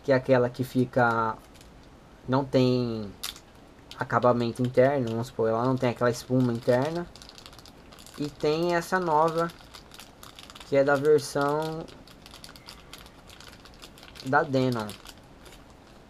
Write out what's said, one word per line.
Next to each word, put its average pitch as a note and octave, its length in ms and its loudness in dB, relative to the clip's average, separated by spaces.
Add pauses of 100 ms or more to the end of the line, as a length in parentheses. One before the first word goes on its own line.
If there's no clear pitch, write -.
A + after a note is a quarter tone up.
que C#3 80 0
é C3 40 6
aquela B2+ 340 2
que B2+ 140 -6
fica, A#2 760 0 (920)
não C3 160 0
tem B2 680 0 (880)
acabamento A#2+ 640 0
interno, B2+ 500 2
vamos A#2 160 -4
supor, A2+ 200 -2
ela A2+ 160 0
não C3 140 0
tem B2+ 140 0
aquela A#2+ 180 0
espuma B2 420 0
interna. C3 540 0 (1120)
E D3 80 -6
tem D#3+ 480 0
essa E3+ 240 -2
nova, E3 480 2 (1200)
que C#3 80 -2
é C#3 80 4
da C#3+ 120 2
versão D3+ 880 0 (2500)
da C#3 160 2
Denon. C3 460 0 (1200)